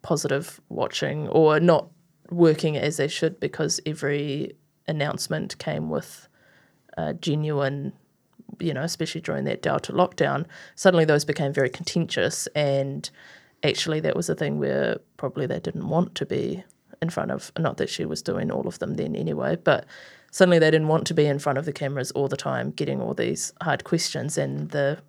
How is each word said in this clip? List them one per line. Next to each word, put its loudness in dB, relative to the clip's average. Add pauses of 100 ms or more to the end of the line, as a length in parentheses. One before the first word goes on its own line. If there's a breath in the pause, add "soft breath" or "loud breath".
positive -2
watching -4
or 6
not 6 (420)
working 4
as 0
they 2
should, -2
because -2
every -4 (320)
announcement -4
came -4
with, -6 (680 soft breath)
uh, -4
genuine, -2 (680)
you -2
know, -4
especially -4
during -4
that -4
Delta -2
lockdown, 2 (280 loud breath)
suddenly 6
those 6
became -2
very 2
contentious, -2
and 0 (520 loud breath)
actually 0
that 0
was -2
a 0
thing -2
where 0 (180)
probably -4
they -4
didn't -6
want 0
to -4
be -4 (380)
in -2
front -4
of, -6
not 0
that -2
she -6
was -6
doing -2
all -2
of -8
them -4
then -4
anyway, -2
but 2 (460 loud breath)
suddenly 6
they 8
didn't 4
want 2
to -2
be 6
in 2
front 0
of -4
the -4
cameras -4
all 0
the -4
time -4
getting -2
all -4
these -2 (100)
hard -2
questions, -2
and -4
the 0 (100)